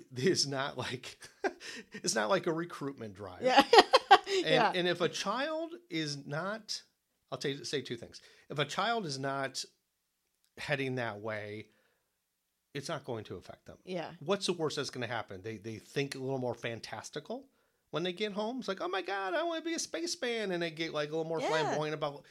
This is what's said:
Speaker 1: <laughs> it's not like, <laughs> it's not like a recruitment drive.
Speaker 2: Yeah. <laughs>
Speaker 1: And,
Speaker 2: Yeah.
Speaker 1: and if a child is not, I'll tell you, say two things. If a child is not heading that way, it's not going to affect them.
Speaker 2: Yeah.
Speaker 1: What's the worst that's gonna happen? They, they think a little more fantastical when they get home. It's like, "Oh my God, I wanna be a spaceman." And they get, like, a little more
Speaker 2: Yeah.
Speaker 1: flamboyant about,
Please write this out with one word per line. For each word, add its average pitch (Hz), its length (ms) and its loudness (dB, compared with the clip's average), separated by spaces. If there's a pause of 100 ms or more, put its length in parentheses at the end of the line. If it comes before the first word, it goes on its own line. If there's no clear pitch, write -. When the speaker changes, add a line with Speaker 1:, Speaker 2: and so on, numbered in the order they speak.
Speaker 1:
<laughs> 127 120 -14
it's - 300 4
not 139 300 -2
like, - 400 -6 (260)
<laughs> - 500 -6
it's 185 220 -2
not 214 140 0
like 185 180 4
a 170 60 2
recruitment 139 640 -6
drive. 95 280 -10
Speaker 2:
Yeah. 254 260 8
<laughs> - 40 6 (600)
Speaker 1:
And, 370 120 2
Speaker 2:
Yeah. 160 280 6
Speaker 1:
and 180 140 2
if 175 140 2
a 160 80 4
child 311 640 -2 (160)
is 147 360 -4
not, 190 560 -6 (480)
I'll 143 80 -6
tell 151 120 -2
you, 139 160 -6
say 139 160 -2
two 127 160 -6
things. - 220 -16 (280)
If 143 100 -8
a 151 60 2
child 214 400 0
is 139 140 -4
not 135 440 -2 (960)
heading 135 380 -2
that 113 240 -4
way, 107 460 -6 (1080)
it's 143 140 -8
not 156 160 -6
going 113 200 -6
to 104 120 -10
affect - 300 -16
them. 87 180 -16
Speaker 2:
Yeah. 180 240 -6 (120)
Speaker 1:
What's 190 260 0
the 185 80 2
worst 156 220 -2
that's 139 140 -2
gonna 123 160 -4
happen? 104 360 -6
They, 110 160 -6
they 110 180 -8
think 139 380 -4
a 139 40 -10
little 135 200 -2
more 123 160 0
fantastical 127 920 -8 (460)
when 151 120 -2
they 185 120 -2
get 208 180 -2
home. 214 280 -2
It's 196 80 -6
like, 190 120 -2
"Oh 349 80 -2
my 370 140 0
God, 381 320 -2
I 311 80 2
wanna 330 180 0
be 330 140 -2
a 330 40 -4
spaceman." 240 760 -2
And 175 100 0
they 170 80 0
get, 160 240 -4
like, 151 160 0
a - 20 -6
little 160 160 0
more 165 120 0
Speaker 2:
Yeah. 170 80 0
Speaker 1:
flamboyant 151 460 2
about, 147 360 -4